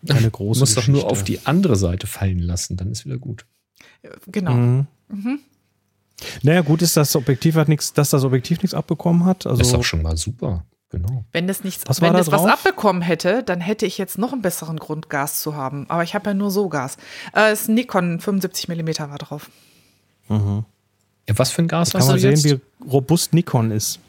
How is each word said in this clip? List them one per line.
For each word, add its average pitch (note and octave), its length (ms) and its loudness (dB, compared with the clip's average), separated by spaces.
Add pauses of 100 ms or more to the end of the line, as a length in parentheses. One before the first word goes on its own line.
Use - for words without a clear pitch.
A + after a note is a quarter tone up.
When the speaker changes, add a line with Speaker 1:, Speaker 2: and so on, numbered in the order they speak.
Speaker 1:
keine C3+ 140 4
Speaker 2:
<laughs> - 20 4
Du A2+ 80 2
Speaker 1:
große G#2+ 280 -2
Speaker 2:
musst C3+ 180 4
doch A2+ 100 0
nur C3+ 80 4
Speaker 1:
Geschichte. C3 160 0
Speaker 2:
auf G2+ 120 0
die F#2+ 220 -4
andere D#3+ 300 2
Seite F#2+ 320 0
fallen F#2 320 -2
lassen, F2 380 -4
dann F#2 140 -6
ist A2+ 140 -10
wieder C3+ 120 -8
gut. A2 280 -12 (800)
Speaker 3:
Genau. F#3 260 -4
Speaker 1:
Mhm. B2 340 2 (200)
Speaker 3:
Mhm. A3+ 320 -6 (1000)
Speaker 1:
Naja, D#3+ 200 4
gut D#3+ 200 2
ist, E3+ 160 2
das D3 180 2
Objektiv D3 400 2
hat D#3 120 4
nix, D3+ 260 0
dass D3 160 2
das C#3 140 2
Objektiv C3 380 0
nichts F#3 120 -2
abbekommen E3+ 520 0
hat. F#3 200 0
Also - 160 2
Speaker 2:
Ist B2 120 4
doch B2 100 2
schon E2 180 -2
mal E2 160 -2
super, F2 480 -4 (240)
genau. G#2+ 420 -4
Speaker 3:
Wenn E3+ 160 -2
das F#3+ 160 -6
nichts, F#3 240 -8
Speaker 1:
Was C3+ 140 2
war E3+ 60 4
Speaker 3:
wenn E3+ 60 4
Speaker 1:
da F3+ 60 6
Speaker 3:
das E3 120 2
was D#3+ 100 4
Speaker 1:
drauf? G3 100 4
Speaker 3:
abbekommen G#3+ 520 0
hätte, G#3 400 0
dann F3 180 -2
hätte G#3+ 240 -2
ich - 140 -4
jetzt - 180 -6
noch B3 160 -2
einen C4 80 -6
besseren E3 360 -4
Grund, D#3 320 -10
Gas C#3+ 320 -4
zu D3+ 140 -6
haben. C#3 340 -6
Aber E3+ 140 0
ich E3+ 120 -6
habe G#3 160 -4
ja - 20 -2
nur G3+ 160 0
so F#3+ 200 -2
Gas. C#3 280 -6 (380)
Äh, G#3+ 180 4
ist - 160 -6
ein A3 60 4
Nikon, F3 440 0
fünfundsiebzig G3 480 -4
Millimeter D#3+ 440 -6
war C#3+ 80 -14
drauf. D3 300 -12 (800)
Speaker 1:
Mhm. G#2 380 0 (640)
Speaker 2:
Ja, G#2 80 2
was C3 140 2
für - 100 -2
ein E3 60 2
Gas E3 240 0
Speaker 1:
Da F#3+ 80 -2
Speaker 2:
hast C3 60 6
Speaker 1:
kann - 80 6
man - 20 4
Speaker 2:
du B2+ 60 2
Speaker 1:
sehen, C3+ 100 6
Speaker 2:
jetzt? D3 140 4
Speaker 1:
wie - 440 -2
robust C#3 440 2
Nikon C3+ 360 2
ist. G#2+ 400 -4